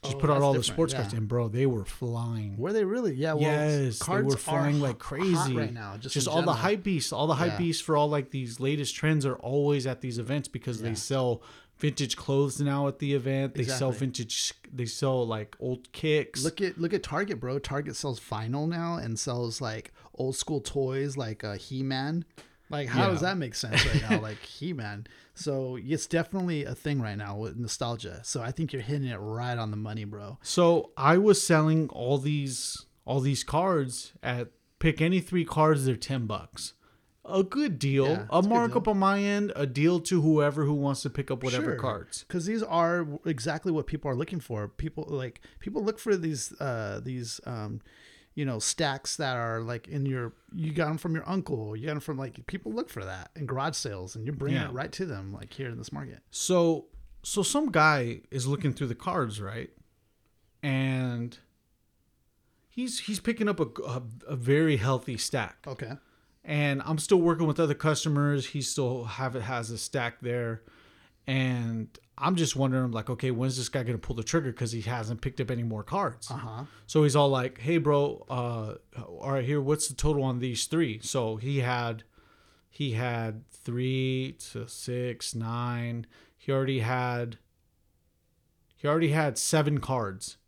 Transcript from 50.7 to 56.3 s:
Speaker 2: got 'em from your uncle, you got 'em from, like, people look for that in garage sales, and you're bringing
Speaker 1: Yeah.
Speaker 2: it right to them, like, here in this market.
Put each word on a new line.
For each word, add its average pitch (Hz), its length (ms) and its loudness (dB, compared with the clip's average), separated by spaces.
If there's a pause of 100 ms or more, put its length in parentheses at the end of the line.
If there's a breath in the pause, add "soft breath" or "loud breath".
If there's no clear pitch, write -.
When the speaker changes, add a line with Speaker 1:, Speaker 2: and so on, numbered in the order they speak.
Speaker 2:
got 151 180 0
'em 160 80 -2
from 165 160 -2
your 160 160 -4
uncle, 120 460 -2
you 110 100 -8
got 156 60 -4
'em 151 80 -4
from, 143 180 -6
like, 131 300 -10
people 196 240 -8
look 226 180 -6
for 98 140 -10
that 92 320 -10
in 147 100 -8
garage 127 300 -4
sales, 98 400 -8
and 110 100 -8
you're 143 100 -4
bringing 135 260 0
Speaker 1:
Yeah. - 80 -4
Speaker 2:
it 123 40 -8
right 135 200 -6
to 185 120 -4
them, 98 280 -8
like, - 200 -14
here 135 160 -6
in 117 80 -8
this 113 140 -12
market. - 400 -12